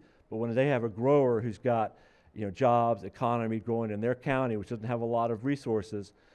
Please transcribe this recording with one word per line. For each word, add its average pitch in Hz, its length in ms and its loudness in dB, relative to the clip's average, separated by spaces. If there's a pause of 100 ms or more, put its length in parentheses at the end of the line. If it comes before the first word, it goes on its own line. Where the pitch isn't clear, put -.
(300)
but 113 60 -6
when 113 180 -2
they 131 140 4
have 123 160 0
a 117 40 -2
grower 123 520 4
who's 113 180 -4
got, 113 380 0 (380)
you 107 100 -6
know, 101 60 -4
jobs, 117 540 2
economy 117 560 -2
growing 113 300 -2
in 104 100 -4
their 120 140 0
county, 131 420 -2
which 101 120 -8
doesn't 110 180 -8
have 120 160 -2
a 117 40 -2
lot 117 240 2
of 110 140 -4
resources, 110 680 -2 (220)